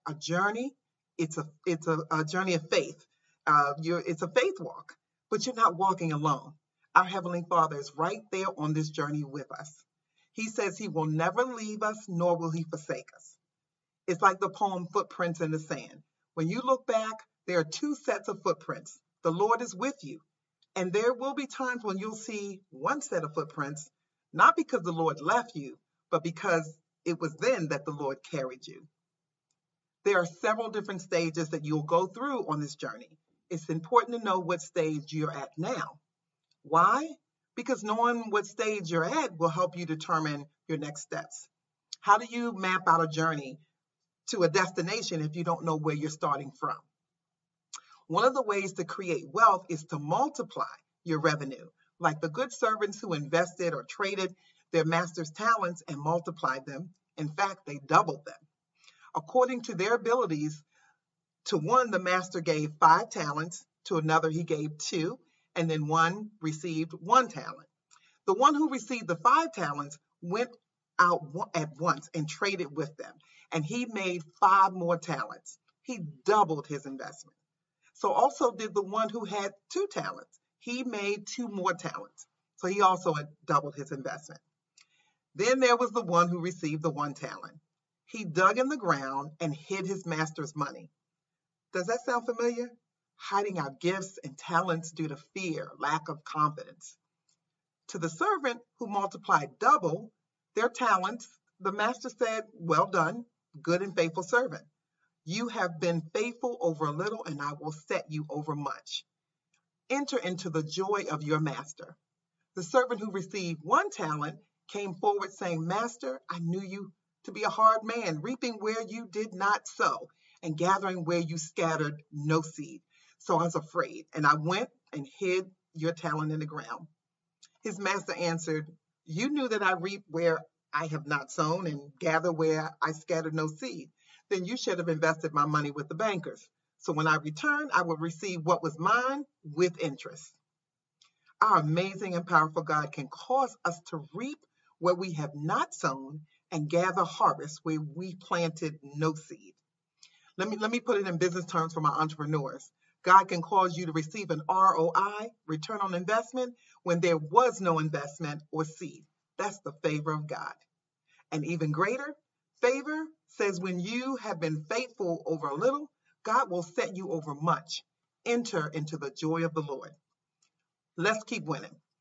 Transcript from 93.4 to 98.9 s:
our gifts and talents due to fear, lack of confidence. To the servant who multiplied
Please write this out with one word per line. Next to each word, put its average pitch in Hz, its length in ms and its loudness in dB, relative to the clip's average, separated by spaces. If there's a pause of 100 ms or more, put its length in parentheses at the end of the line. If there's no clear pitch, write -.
our 139 220 -6
gifts 180 420 -2
and - 140 -12
talents 170 540 0
due 156 180 -6
to - 80 -8 (180)
fear, 175 320 -4 (100)
lack 156 300 -2
of 156 160 -10
confidence. - 720 -4 (920)
To - 80 -10
the 165 120 -4
servant 277 520 0 (180)
who 233 80 -6
multiplied 196 720 0